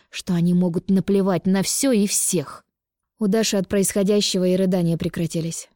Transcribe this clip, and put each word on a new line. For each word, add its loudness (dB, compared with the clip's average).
что -6
они 2
могут 0
наплевать 2
на 2
все -2
и 2
всех!» -4
У -2
Даши 0
от -2
происходящего 0
и 2
рыдания 0
прекратились, -6